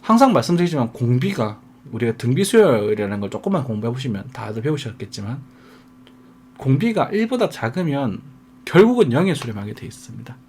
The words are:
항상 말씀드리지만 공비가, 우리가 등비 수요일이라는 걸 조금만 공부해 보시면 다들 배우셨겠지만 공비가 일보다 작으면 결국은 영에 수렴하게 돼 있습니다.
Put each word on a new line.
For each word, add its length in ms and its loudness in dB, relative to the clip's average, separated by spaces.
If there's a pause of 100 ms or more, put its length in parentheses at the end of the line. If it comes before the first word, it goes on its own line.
항상 320 4
말씀드리지만 600 0
공비가, 640 -2 (320)
우리가 260 -2
등비 260 0
수요일이라는 760 2
걸 100 -4
조금만 340 -4
공부해 280 -4
보시면 400 -6
다들 300 -10
배우셨겠지만 800 -8 (1160)
공비가 480 0
일보다 440 0
작으면 720 -4 (440)
결국은 460 6
영에 220 2
수렴하게 400 -8
돼 120 -14
있습니다. 500 -16 (140)